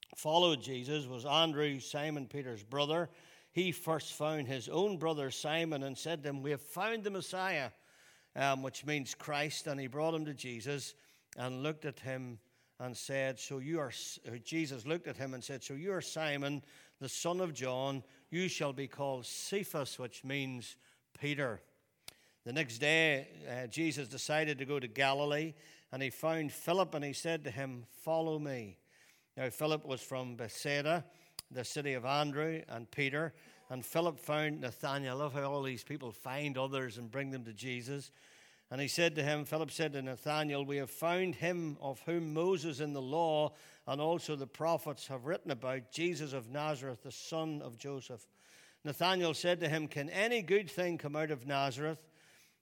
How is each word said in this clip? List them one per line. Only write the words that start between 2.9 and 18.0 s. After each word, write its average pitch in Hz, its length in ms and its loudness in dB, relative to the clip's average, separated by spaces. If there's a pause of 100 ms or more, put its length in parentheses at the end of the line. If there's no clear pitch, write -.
He 175 220 2
first 156 400 -2
found 151 340 0
his 127 220 -4
own 190 300 4
brother 147 340 0
Simon 156 500 0
and 135 160 -4
said 156 240 -4
to 147 60 -4
him, 139 120 -2
'We 143 120 0
have 139 100 -2
found 214 400 -2
the 208 80 -2
Messiah,'" 185 640 0 (640)
um, 135 260 4
which 135 240 -6
means 147 300 0
Christ. 151 500 -2
And 139 140 -2
he 131 80 -4
brought 151 260 2
him 156 120 0
to 147 80 -4
Jesus 127 600 -4 (420)
and 127 280 -2
looked 156 200 -2
at 143 140 -6
him 131 400 -6 (400)
and 123 180 -6
said, 135 440 -2
"So 139 180 -6
you 156 220 -2
are 135 80 -2
S-," - 400 -10
uh, 117 80 -6
Jesus 135 500 -2
looked 160 220 -2
at 135 80 -6
him 131 180 -6
and 123 80 -8
said, 131 220 -8
"So 143 100 -8
you 175 180 -4
are 180 80 0
Simon, 143 600 0 (380)
the 135 80 -6
son 175 320 0
of 175 140 0
John. 131 500 0 (260)